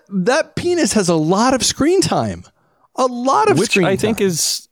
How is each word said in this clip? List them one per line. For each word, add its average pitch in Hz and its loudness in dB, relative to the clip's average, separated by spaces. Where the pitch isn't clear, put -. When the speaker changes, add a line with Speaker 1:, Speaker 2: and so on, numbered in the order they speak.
Speaker 1:
that 226 -2
penis 349 0
has 190 0
a 175 2
lot 190 2
of 240 0
screen 349 0
time, 107 -2
a 254 0
lot 262 0
of 226 2
Speaker 2:
Which 208 -2
Speaker 1:
screen 190 2
Speaker 2:
I 190 0
think 214 -2
Speaker 1:
time. 196 2
Speaker 2:
is, - -4